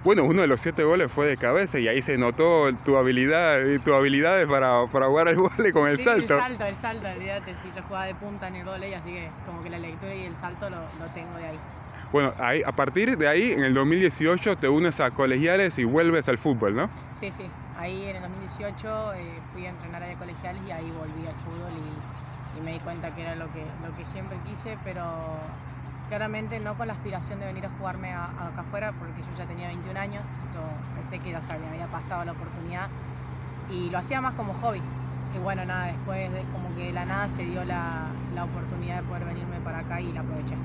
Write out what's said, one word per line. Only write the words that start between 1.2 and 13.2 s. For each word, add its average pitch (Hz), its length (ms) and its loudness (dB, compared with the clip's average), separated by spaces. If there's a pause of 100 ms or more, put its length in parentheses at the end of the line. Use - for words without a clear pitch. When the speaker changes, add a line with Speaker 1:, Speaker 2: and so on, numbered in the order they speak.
Speaker 1:
de 135 100 4
cabeza 143 440 4
y 113 80 4
ahí 127 140 4
se 139 140 0
notó 139 560 6 (120)
tu 139 120 6
habilidad 135 720 6
y 143 140 4
tus 147 140 4
habilidades 143 520 6
para, 127 400 6
para 135 200 4
jugar 156 200 6
al 170 100 6
vóley 185 360 4
con 147 160 6
el 143 100 4
Speaker 2:
Sí, 254 60 0
Speaker 1:
salto. 226 300 6
Speaker 2:
el 139 60 6
salto, 233 260 -2
el 196 100 -4
salto, 226 320 -6
olvídate, 190 460 -6
sí, 185 200 -12
yo 185 80 -10
jugaba 190 240 -6
de 185 80 -6
punta 202 320 -10
en 185 100 -8
el 180 80 -10
vóley, 190 300 -8
así 170 160 -10
que 175 180 -8 (160)
como 170 160 -10
que 170 100 -10
la 170 100 -8
lectura 170 340 -8
y 190 80 -8
el 175 140 -8
salto 180 340 -8
lo, 175 60 -8
lo 165 360 -10
tengo 170 240 -12
de 165 100 -8
ahí. 156 120 -8 (540)
Speaker 1:
Bueno, 143 260 6
ahí, 131 260 2
a - 80 0
partir 175 460 4
de 147 100 6